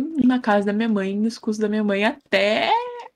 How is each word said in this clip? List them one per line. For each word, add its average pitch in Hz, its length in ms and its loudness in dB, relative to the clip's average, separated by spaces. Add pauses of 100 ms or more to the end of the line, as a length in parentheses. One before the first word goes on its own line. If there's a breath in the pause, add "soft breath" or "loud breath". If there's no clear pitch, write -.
(240)
na 254 160 4
casa 202 260 2
da 208 60 0
minha 226 160 0
mãe, 196 280 0
nos 220 220 -2
custos 214 200 -4
da 214 100 0
minha 214 160 0
mãe, 202 200 0
até 214 680 0 (420)